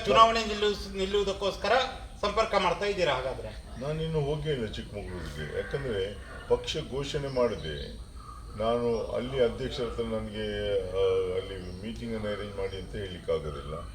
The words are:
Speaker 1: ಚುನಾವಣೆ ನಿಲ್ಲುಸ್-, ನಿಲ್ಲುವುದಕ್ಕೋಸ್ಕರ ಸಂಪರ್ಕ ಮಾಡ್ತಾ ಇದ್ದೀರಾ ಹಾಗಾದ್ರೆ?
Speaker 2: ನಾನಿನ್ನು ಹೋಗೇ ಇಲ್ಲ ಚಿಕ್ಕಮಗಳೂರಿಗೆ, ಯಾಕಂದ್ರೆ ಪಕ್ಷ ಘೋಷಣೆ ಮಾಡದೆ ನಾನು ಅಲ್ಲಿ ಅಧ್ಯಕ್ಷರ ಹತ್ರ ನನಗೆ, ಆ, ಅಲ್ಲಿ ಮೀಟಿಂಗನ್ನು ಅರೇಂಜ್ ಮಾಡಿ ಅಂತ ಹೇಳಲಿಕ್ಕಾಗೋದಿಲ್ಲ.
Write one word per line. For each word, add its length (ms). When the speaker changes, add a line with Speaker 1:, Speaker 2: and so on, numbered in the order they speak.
Speaker 1:
ಚುನಾವಣೆ 400
ನಿಲ್ಲುಸ್-, 520
ನಿಲ್ಲುವುದಕ್ಕೋಸ್ಕರ 760
ಸಂಪರ್ಕ 340
ಮಾಡ್ತಾ 300
ಇದ್ದೀರಾ 280
ಹಾಗಾದ್ರೆ? 680
Speaker 2:
ನಾನಿನ್ನು 400
ಹೋಗೇ 300
ಇಲ್ಲ 140
ಚಿಕ್ಕಮಗಳೂರಿಗೆ, 920
ಯಾಕಂದ್ರೆ 720
ಪಕ್ಷ 280
ಘೋಷಣೆ 360
ಮಾಡದೆ 640
ನಾನು 540
ಅಲ್ಲಿ 320
ಅಧ್ಯಕ್ಷರ 400
ಹತ್ರ 200
ನನಗೆ, 760
ಆ, 560
ಅಲ್ಲಿ 500
ಮೀಟಿಂಗನ್ನು 400
ಅರೇಂಜ್ 300
ಮಾಡಿ 200
ಅಂತ 180
ಹೇಳಲಿಕ್ಕಾಗೋದಿಲ್ಲ. 880